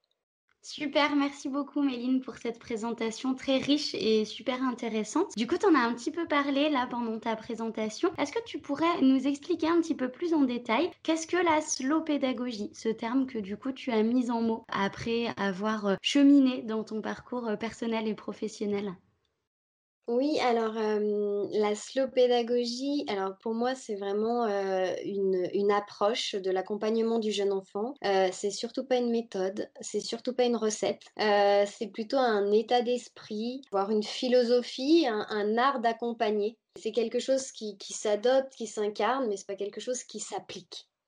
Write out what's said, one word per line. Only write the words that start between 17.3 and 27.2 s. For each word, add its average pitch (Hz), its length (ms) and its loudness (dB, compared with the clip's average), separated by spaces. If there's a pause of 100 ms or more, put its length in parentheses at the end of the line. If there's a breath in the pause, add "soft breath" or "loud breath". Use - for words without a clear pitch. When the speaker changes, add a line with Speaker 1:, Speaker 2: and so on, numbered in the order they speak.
Speaker 1:
euh, 214 80 0
personnel 226 500 -4
et 214 100 -2
professionnel ? 202 760 -4 (1200)
Speaker 2:
Oui, 277 300 2
alors, 226 380 0
euh, 208 760 0
la 208 240 2
slow 262 320 -2
pédagogie, 240 1040 0
alors 190 320 -4
pour 226 120 -4
moi, 240 220 0
c'est 226 200 -8
vraiment, 214 500 -2
euh, 190 440 0 (140)
une, 190 500 0
une 202 160 2
approche 208 640 0
de 190 140 -2
l'accompagnement 220 720 0
du 214 100 0